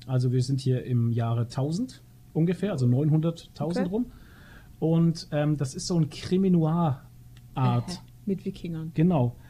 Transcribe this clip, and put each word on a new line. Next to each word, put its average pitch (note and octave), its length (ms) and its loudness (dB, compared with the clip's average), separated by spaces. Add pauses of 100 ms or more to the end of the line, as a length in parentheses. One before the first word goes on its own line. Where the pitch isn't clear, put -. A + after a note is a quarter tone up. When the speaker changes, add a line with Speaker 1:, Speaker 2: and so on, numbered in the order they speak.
Speaker 1:
Also B2+ 260 0
wir B2+ 100 2
sind C3 180 -2
hier B2+ 240 0
im A#2 260 0
Jahre A#2 380 -2
tausend E3 540 -6 (320)
ungefähr, F3 380 0
also C3 140 0
neunhundert, D#3 680 2
tausend F3 320 -2
Speaker 2:
Okay. F3 80 -4
Speaker 1:
rum. A#3+ 180 -2 (680)
Und, E3 540 2
ähm, D3 240 0
das C#3+ 180 -4
ist - 120 -10
so F3 120 0
ein D#3 120 2
Krimi-Noir-Art. D#3+ 1800 0
Speaker 2:
Äh, F3+ 40 -10 (320)
mit G3 180 -4
Wikingern. E3 500 -8
Speaker 1:
Genau. D#3 420 2 (140)